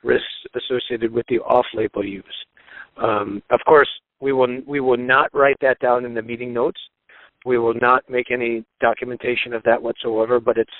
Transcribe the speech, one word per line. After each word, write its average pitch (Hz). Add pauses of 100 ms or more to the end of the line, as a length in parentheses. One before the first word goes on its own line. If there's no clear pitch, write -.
risks 120 (300)
associated 120
with 117
the 117
off-label 110
use. 98 (760)
Um, 101
of 120
course, 151 (320)
we 139
will, 127
we 143
will 127
not 131
write 139
that 131
down 123
in 120
the 113
meeting 120
notes. 135 (640)
We 123
will 117
not 123
make 123
any 117 (180)
documentation 123
of 110
that 117
whatsoever, 117
but 113
it's 113 (100)